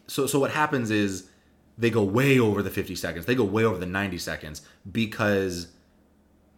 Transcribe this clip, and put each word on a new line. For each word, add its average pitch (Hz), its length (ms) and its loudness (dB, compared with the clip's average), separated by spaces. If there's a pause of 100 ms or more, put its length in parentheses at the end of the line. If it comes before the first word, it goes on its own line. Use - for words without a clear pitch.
so, 139 200 -2
so 143 120 0
what 127 120 2
happens 147 400 0
is 101 340 0 (520)
they 117 140 2
go 107 120 4
way 127 360 4
over 104 240 2
the 92 80 -4
fifty 95 240 -6
seconds. 85 320 -6
They 120 80 2
go 127 80 2
way 107 220 2
over 104 120 0
the 87 80 -6
ninety 92 320 -2
seconds 76 440 -8 (300)
because 98 760 0 (920)